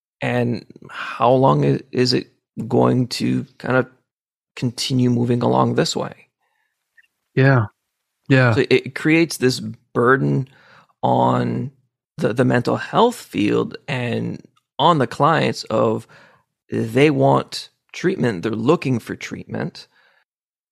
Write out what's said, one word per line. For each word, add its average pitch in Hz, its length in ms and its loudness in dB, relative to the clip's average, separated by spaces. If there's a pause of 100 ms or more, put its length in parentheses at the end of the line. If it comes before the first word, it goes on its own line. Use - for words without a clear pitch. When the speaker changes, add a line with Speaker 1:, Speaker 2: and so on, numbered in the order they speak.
(220)
Speaker 1:
and 120 420 -2 (280)
how - 400 -2
long 139 340 2
i-, 139 160 0 (100)
is 123 220 0
it - 140 -4 (400)
going 123 400 2
to 127 400 -4 (100)
kind 127 200 -2
of 127 120 0 (680)
continue 123 540 -2
moving 120 320 0
along 123 320 0
this 143 220 -2
way? - 320 -8 (1040)
Speaker 2:
Yeah. 131 320 4 (640)
Yeah. 127 240 4
Speaker 1:
So 127 160 2
it 127 260 2
creates 160 420 2
this 127 220 0
burden 131 880 0 (560)
on 123 680 0 (460)
the, 127 160 -2
the 123 120 2
mental 120 320 0
health 220 400 0
field 113 680 -2
and 117 560 -6 (380)
on 160 200 4
the 120 80 2
clients 143 580 0
of 117 420 -2 (640)
they 117 400 2
want 135 580 0 (220)
treatment, 120 500 -2
they're 110 120 -4
looking 131 460 0
for - 160 -8
treatment, - 720 -10 (840)